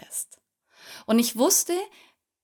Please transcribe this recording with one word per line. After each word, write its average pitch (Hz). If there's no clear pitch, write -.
lässt? -
Und 226
ich 240
wusste, 311